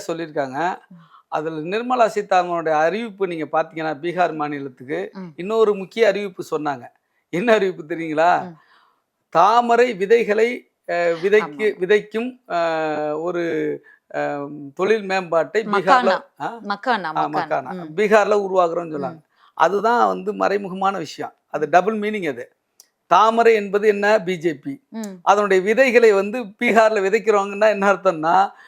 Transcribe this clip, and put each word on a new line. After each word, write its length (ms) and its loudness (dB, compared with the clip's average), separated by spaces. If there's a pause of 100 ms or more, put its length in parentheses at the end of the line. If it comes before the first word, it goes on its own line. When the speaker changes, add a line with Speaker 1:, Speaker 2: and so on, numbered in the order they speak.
Speaker 1:
சொல்லியிருக்காங்க. 680 -4 (120)
Speaker 2:
ம். 40 -20 (340)
Speaker 1:
அதுல 500 -6
நிர்மலா 380 2
சீதாராமனுடைய 560 0
அறிவிப்பு 560 0
நீங்க 360 -2
பாத்தீங்கன்னா, 380 -6
பீகார் 340 -2
மாநிலத்துக்கு 800 -8
Speaker 2:
ம். 120 -14 (100)
Speaker 1:
இன்னொரு 400 2
முக்கிய 320 0
அறிவிப்பு 440 -2
சொன்னாங்க. 320 -4 (460)
என்ன 240 2
அறிவிப்பு 420 -2
தெரியுங்களா? 480 0
Speaker 2:
ம். 80 -14 (800)
Speaker 1:
தாமரை 640 4
விதைகளை, 720 0 (220)
அ, 340 0
விதைக்கு-, 520 0
Speaker 2:
ஆமா. 40 -
Speaker 1:
விதைக்கும், 760 -2
அ, 640 -2
ஒரு, 640 -4 (340)
அ, 320 -6 (280)
தொழில் 280 0
மேம்பாட்டை 600 -2
பீகார்ல, 80 -8
Speaker 2:
மக்கானா. 520 4 (160)
Speaker 1:
ஆ? 240 -8
Speaker 2:
மக்கானா, 400 -4
Speaker 1:
ஆ, 240 -4
Speaker 2:
மக்கானா. 40 -6
Speaker 1:
மக்கானா. 380 -4
Speaker 2:
ம். 300 -10
Speaker 1:
பீகார்ல 360 4
உருவாக்குறோம்னு 540 0
Speaker 2:
ம். 140 -6
Speaker 1:
சொன்னாங்க. 160 -10 (340)
அதுதான் 540 4
வந்து 260 -2
மறைமுகமான 640 -2
விஷயம். 360 -10 (160)
அது 200 -4
டபுள் 300 -4
மீனிங் 300 -6
அது. 260 -12 (520)
தாமரை 460 4
என்பது 340 -2
என்ன? 320 2
பி 180 -4
ஜே 160 -4
பி. 360 -14
Speaker 2:
ம். 120 -12 (220)
Speaker 1:
அதனுடைய 400 4
விதைகளை 480 4
வந்து 320 0
பீகார்ல 580 2
விதைக்கிறவங்கன்னா 640 0
என்ன 260 2
அர்த்தம்னா, 580 2 (160)